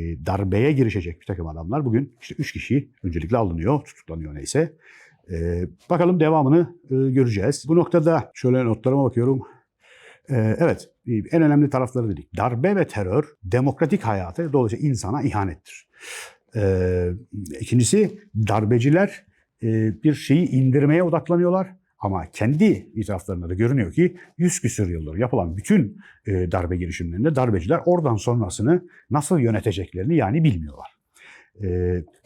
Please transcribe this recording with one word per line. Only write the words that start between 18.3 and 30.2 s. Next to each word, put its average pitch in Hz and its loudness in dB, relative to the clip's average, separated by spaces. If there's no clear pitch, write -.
darbeciler, 117 2
e, 110 0
bir 151 4
şeyi 143 2
indirmeye 143 4
odaklanıyorlar. 175 0
Ama 95 -4
kendi 143 2
itiraflarında 92 -6
da 90 -4
görünüyor 117 0
ki 180 0
yüz 175 0
küsur 107 -2
yıldır 80 -6
yapılan 98 -2
bütün, 135 0
e, 90 -2
darbe 90 -2
girişimlerinde 87 -4
darbeciler 120 0
oradan 165 2
sonrasını 120 0
nasıl 147 0
yöneteceklerini 104 0
yani 135 2